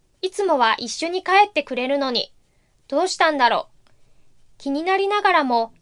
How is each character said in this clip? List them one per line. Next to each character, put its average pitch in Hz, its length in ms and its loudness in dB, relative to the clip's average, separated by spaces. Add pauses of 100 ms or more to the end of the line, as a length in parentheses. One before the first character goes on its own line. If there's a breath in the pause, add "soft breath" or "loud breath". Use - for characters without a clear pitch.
(220)
い 370 80 -4
つ 403 120 -4
も 330 140 2
は 226 220 2
一 233 100 -10
緒 320 200 -6
に 370 140 -6
帰 - 80 -4 (160)
っ 415 60 -10
て 302 80 -2
く 269 140 -6
れ 247 120 -4
る 277 120 0
の 269 100 -2
に。 233 240 -6 (540)
ど 294 160 0
う 370 40 0
し - 100 -6
た 330 140 4
ん 294 60 -2
だ 240 120 4
ろ 208 180 -2 (180)
う。 - 60 -20 (640)
気 277 140 -8
に 285 100 -4
な 381 160 0
り 392 100 0
な 415 140 -2
が 403 100 2
ら 320 120 2
も 233 380 -2